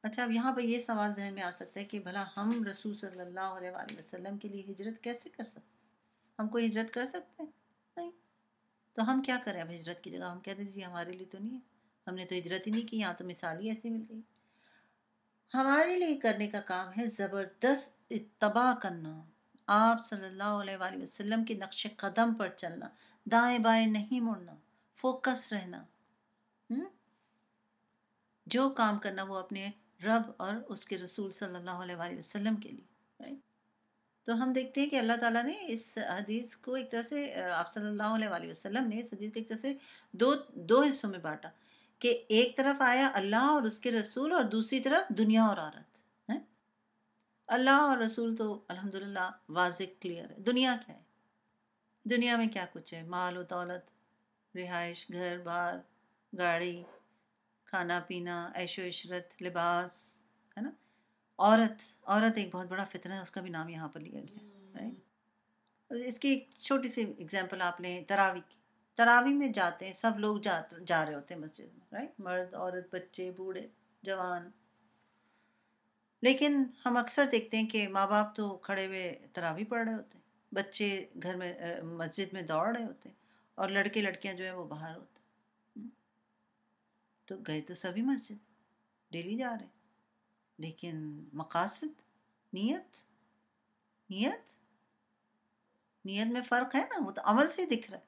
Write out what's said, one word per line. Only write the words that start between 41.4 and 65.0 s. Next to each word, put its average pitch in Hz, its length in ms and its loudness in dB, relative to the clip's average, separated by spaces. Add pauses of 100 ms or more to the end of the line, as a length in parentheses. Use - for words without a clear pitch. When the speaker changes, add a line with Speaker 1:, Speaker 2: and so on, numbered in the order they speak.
Speaker 1:
کہ 240 300 2
ایک 240 280 6
طرف 277 240 4
آیا 262 320 6
اللہ 202 220 2
اور 277 280 6
اس 214 160 -2
کے 247 120 0
رسول 240 400 0
اور 339 120 4
دوسری 220 360 0
طرف 269 380 2
دنیا 220 260 8
اور 202 140 4
عورت، - 400 -10 (320)
ہیں؟ 269 100 0 (1080)
اللہ 254 220 4
اور 277 280 8
رسول 226 380 0
تو 214 320 -2
الحمدللہ 190 640 -4 (180)
واضح 175 340 2 (160)
clear 170 320 -8
ہے۔ - 80 -18
دنیا 247 360 4 (100)
کیا - 100 -18
ہے؟ - 60 -20 (1040)
دنیا 240 340 4
میں 226 100 4
کیا 202 260 -2
کچھ 165 200 -14
ہے؟ 165 100 -12
مال 180 340 -2
و 180 60 -6
دولت، 180 460 -6 (680)
رہائش، 175 560 -6
گھر 180 300 -4
بار، 175 340 -2 (600)
گاڑی، 175 460 2 (840)
کھانا 175 420 0
پینا، 175 480 -6
عیش 180 240 -4
و - 20 -6
عشرت، 180 600 -8
لباس، 175 760 -2 (400)
ہے 208 40 -6
نا؟ 285 100 -6 (680)
عورت، 220 400 8 (220)
عورت 220 340 4
ایک 185 180 -4
بہت 180 120 -6
بڑا 190 180 -4
فتنہ 185 280 -10
ہے، 196 60 -8
اس 180 120 -12
کا 190 100 -8
بھی 180 80 -10
نام 165 200 -6
یہاں 160 180 -10
پر 151 120 -12
لیا - 220 -12
گیا، - 200 -16
Speaker 2:
ہم۔ 196 360 -20
Speaker 1:
right؟ 240 160 -8 (920)